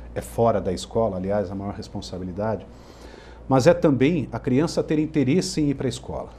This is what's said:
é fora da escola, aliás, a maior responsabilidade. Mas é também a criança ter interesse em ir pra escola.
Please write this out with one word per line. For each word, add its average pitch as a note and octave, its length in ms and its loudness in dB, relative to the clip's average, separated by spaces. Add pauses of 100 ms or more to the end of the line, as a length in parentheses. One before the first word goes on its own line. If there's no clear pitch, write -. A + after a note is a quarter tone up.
(140)
é - 60 -6
fora A2+ 400 2
da F2+ 140 -2
escola, G#2 420 -2
aliás, F#2+ 340 -2
a G2 60 -10
maior G2 180 -6
responsabilidade. F#2 920 -6 (800)
Mas C3 180 4
é E3+ 80 8
também D3+ 560 4
a A#2 100 -6
criança D3+ 440 0
ter D3+ 160 0
interesse D#3 640 0
em D3 80 2
ir C3+ 60 0
pra C3+ 120 -4
escola. B2+ 400 -8 (120)